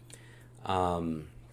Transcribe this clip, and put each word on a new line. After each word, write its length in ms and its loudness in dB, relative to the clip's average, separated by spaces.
Um, 640 2